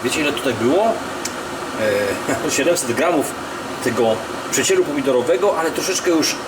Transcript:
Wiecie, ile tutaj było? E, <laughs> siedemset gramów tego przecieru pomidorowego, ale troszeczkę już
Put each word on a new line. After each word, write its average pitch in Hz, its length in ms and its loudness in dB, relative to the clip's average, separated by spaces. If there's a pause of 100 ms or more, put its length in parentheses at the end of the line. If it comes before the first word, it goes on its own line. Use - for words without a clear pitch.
Wiecie, 139 160 0
ile 147 120 0
tutaj - 220 -2
było? 156 380 4 (1500)
E, 156 40 0
<laughs> - 60 -2
siedemset 143 360 2
gramów 151 400 2 (520)
tego 117 320 2 (340)
przecieru 180 340 2
pomidorowego, 143 760 2
ale 160 120 0
troszeczkę 180 400 -2
już 160 240 2 (140)